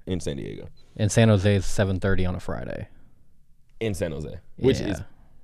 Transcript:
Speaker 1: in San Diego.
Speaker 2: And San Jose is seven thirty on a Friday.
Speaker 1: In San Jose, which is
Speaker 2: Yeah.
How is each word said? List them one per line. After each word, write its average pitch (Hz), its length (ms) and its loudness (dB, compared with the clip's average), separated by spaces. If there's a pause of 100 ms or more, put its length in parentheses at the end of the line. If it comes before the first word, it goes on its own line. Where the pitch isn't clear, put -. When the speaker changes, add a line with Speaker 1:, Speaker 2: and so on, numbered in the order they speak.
Speaker 1:
in 90 160 -4
San 71 160 -6
Diego. 50 320 -10 (260)
Speaker 2:
And 107 160 0
San 113 160 6
Jose 104 260 6
is 98 120 2
seven 95 340 2
thirty 95 260 2
on 90 80 -2
a 90 60 -6
Friday. - 480 -8 (920)
Speaker 1:
In 110 120 -2
San 82 200 -4
Jose, 71 260 -10 (160)
which - 240 2
is - 200 -4
Speaker 2:
Yeah. - 40 -12 (400)